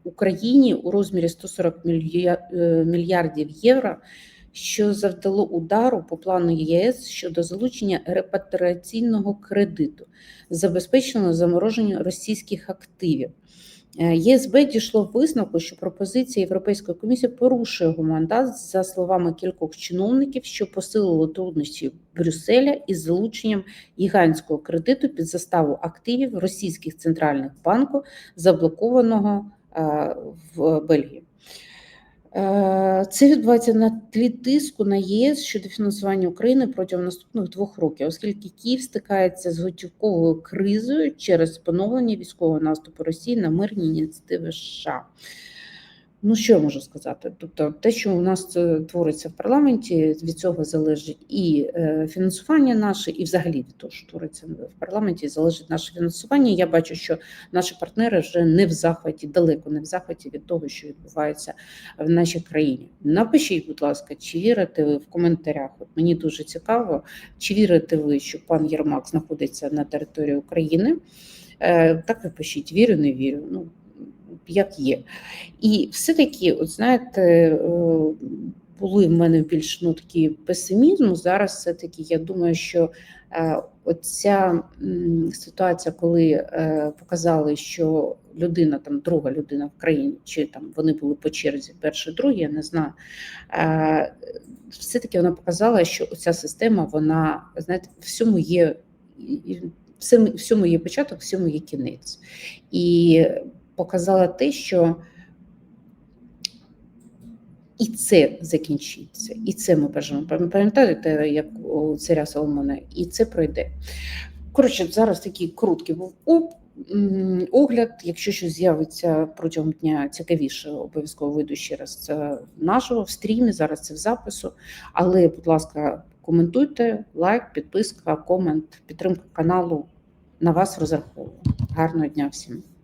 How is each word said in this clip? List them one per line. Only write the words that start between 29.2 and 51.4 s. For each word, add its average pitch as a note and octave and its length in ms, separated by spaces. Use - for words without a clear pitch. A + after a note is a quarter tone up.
е, D3+ 400
в D#3+ 260
Бельгії. D#3 420
Е, F#3+ 720
це C#4 200
відбувається A#3 440
на A3 260
тлі A#3 200
тиску C4 540
на G3 120
Є G#3 360
С C#4+ 100
щодо G3+ 260
фінансування G3 600
України B3 380
протягом F#3 380
наступних F3+ 440
двох G3+ 300
років, D3+ 300
оскільки G3+ 400
Київ B3+ 340
стикається F#3 720
з E3 60
готівковою E3+ 840
кризою A3+ 760
через E3 420
поновлення G#3+ 580
військового D#3+ 440
наступу D#3 440
Росії E3 320
на F3+ 140
мирні F#3+ 360
ініціативи D#3+ 600
С D#3+ 60
Ш - 360
А. C3+ 100
Ну, A3 100
що - 160
я F#3 60
можу C#3+ 220
сказати? - 580
Тобто D3+ 420
те, A#3 120
що G3+ 240
у F3 40
нас, F#3 360
е, E3+ 240
твориться D#3+ 480
в E3 40
парламенті, G#3 920
від E3 160
цього E3 260
залежить D#3 640
і, D#3 460